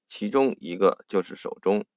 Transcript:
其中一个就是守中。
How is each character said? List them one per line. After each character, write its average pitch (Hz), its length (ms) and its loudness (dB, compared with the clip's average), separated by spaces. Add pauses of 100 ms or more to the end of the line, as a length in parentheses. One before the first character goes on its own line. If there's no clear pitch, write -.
其 - 220 -8
中 135 300 2
一 87 160 -10
个 95 320 2
就 98 140 0
是 - 140 -8
守 - 260 -10
中。 104 240 2 (120)